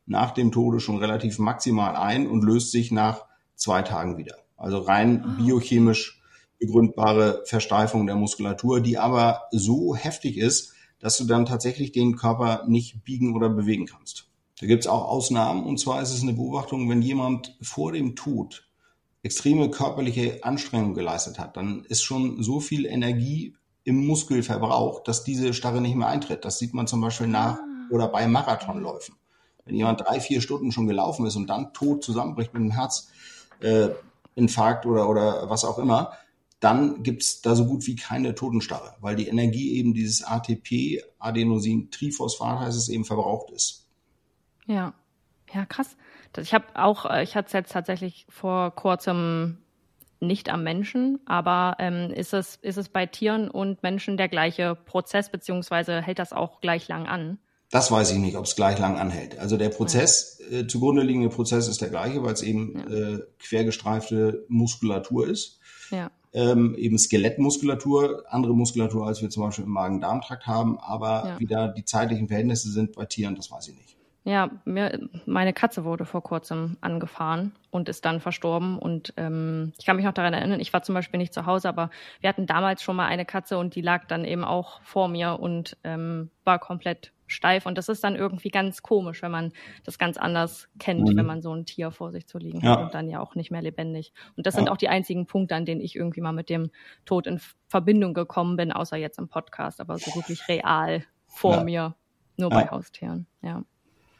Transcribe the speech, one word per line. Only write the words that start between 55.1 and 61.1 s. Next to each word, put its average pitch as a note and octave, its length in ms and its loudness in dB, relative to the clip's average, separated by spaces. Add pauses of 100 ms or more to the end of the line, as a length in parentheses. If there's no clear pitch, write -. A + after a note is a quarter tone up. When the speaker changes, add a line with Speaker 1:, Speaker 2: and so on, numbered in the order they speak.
Speaker 2:
beziehungsweise E3+ 720 -2
hält F3+ 160 -4
das F3 140 -6
auch - 280 -4
gleich E3+ 280 -2
lang E3 180 -6
an? E3+ 320 -6 (320)
Speaker 1:
Das - 220 4
weiß G#2 200 4
ich G2+ 60 2
nicht, F#2 180 0
ob's - 200 -4
gleich G2 220 4
lang F#2+ 180 2
anhält. F2 420 -6
Also G#2 180 0
der G#2 120 2
Prozess, - 720 2 (100)
Speaker 2:
Ja. B2 100 -4
Speaker 1:
äh, A#2 60 -4
zugrunde C3+ 360 4
liegende B2+ 260 2